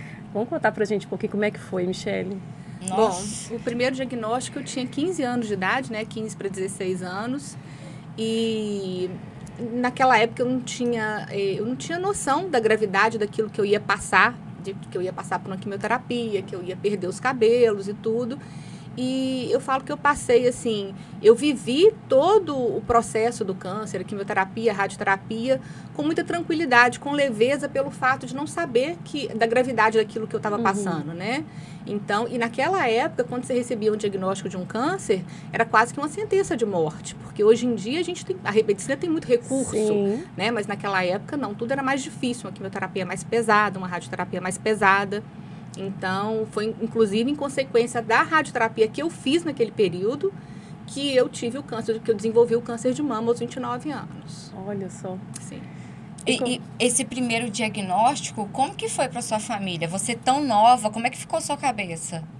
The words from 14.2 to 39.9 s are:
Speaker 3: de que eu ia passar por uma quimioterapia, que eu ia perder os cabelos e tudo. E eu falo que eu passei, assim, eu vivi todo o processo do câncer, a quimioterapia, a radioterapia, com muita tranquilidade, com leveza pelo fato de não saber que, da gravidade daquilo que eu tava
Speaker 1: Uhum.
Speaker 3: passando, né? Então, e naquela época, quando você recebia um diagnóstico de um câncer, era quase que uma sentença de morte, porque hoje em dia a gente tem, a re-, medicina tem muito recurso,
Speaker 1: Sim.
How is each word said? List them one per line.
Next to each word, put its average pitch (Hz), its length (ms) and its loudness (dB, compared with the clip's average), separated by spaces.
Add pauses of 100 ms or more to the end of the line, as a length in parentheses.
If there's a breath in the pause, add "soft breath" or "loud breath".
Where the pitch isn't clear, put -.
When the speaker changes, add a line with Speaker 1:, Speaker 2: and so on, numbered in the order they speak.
Speaker 3:
de 190 120 -6
que - 240 -10
eu - 20 0
ia 185 120 -2
passar 185 260 -4
por 190 120 -8
uma 190 60 -4
quimioterapia, 214 840 -2
que - 120 -10
eu 180 80 -8
ia 180 140 -6
perder 190 300 0
os 180 120 -4
cabelos 226 720 6
e 208 60 -4
tudo. 233 440 -2 (580 loud breath)
E 262 540 -2
eu 269 100 4
falo 269 240 -2
que - 80 -4
eu 294 40 -2
passei, 262 520 4
assim, 214 440 -2 (300 loud breath)
eu 220 120 12
vivi 294 600 4 (140)
todo 339 480 6
o 240 280 0
processo 233 600 2
do 190 100 -2
câncer, 196 460 -6
a 185 40 -6
quimioterapia, 202 680 0
a - 20 0
radioterapia, 202 840 0 (340 loud breath)
com 302 80 -4
muita 330 220 2
tranquilidade, 311 720 4
com 285 140 -4
leveza 277 560 2
pelo 277 220 -2
fato 262 360 0
de 247 80 -8
não 285 140 -4
saber 302 560 0
que, 285 240 -6
da 226 180 0
gravidade 226 500 2
daquilo 220 300 0
que - 80 -10
eu 170 60 -2
tava 208 160 -2
Speaker 1:
Uhum. 233 80 0
Speaker 3:
passando, 190 500 0
né? 226 300 -4 (420 loud breath)
Então, 208 420 0
e 254 80 -4
naquela 262 520 2
época, 247 360 2
quando 247 200 -4
você 262 100 -2
recebia 226 380 2
um 214 40 0
diagnóstico 196 520 -2
de 185 80 -6
um 180 100 -6
câncer, 233 580 0 (280 loud breath)
era 226 120 2
quase 226 300 4
que 285 60 -4
uma 302 80 -2
sentença 392 480 0
de 226 100 2
morte, 170 480 0
porque - 300 -2
hoje 233 220 8
em 233 100 2
dia 233 240 -2
a 349 40 0
gente 349 220 -6
tem, 381 180 -4
a 202 60 0
re-, 220 140 4
medicina 220 320 0
tem 339 120 -4
muito 320 180 0
recurso, 254 440 2
Speaker 1:
Sim. 214 540 2 (120)